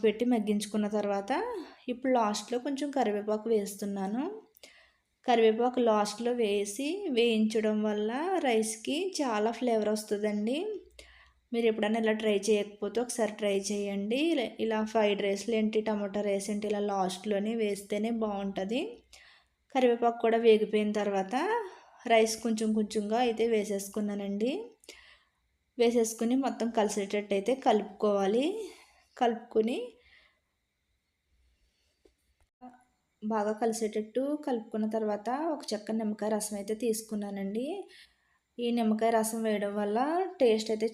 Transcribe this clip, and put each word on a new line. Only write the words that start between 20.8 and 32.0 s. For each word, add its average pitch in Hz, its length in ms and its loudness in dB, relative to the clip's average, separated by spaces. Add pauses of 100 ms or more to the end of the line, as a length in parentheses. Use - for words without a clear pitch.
తర్వాత 202 420 0 (720)
రైస్ 226 300 6
కొంచెం 220 360 -2
కొంచెంగా 214 480 0
అయితే 226 280 2
వేసేసుకున్నానండి. 208 1040 -2 (1300)
వేసేసుకుని 233 600 2
మొత్తం 233 320 -2
కలిసేటట్టు 208 640 0
అయితే 196 240 0
కలుపుకోవాలి. 208 840 2 (720)
కలుపుకొని 233 640 0 (3500)